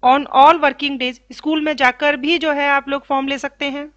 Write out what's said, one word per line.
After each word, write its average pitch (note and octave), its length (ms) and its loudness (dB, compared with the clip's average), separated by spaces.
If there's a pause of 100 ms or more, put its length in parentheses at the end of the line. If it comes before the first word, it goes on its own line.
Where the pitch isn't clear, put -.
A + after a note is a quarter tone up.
on C4+ 320 2
all D4+ 260 6
working C#4 380 -2
days। B3 200 -6 (120)
स्कूल D#4 300 -4
में D4+ 140 -2
जाकर C#4 420 0
भी D4 200 -2
जो D4+ 140 -2
है C#4+ 180 -2
आप C#4 200 -2
लोग C#4 160 -6
फॉर्म C4+ 220 -2
ले C#4 100 -4
सकते C#4 320 -8
हैं C#4+ 280 -10